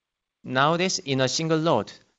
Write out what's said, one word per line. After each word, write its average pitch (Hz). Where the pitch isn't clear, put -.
nowadays 160
in 135
a 131
single 160
node, 151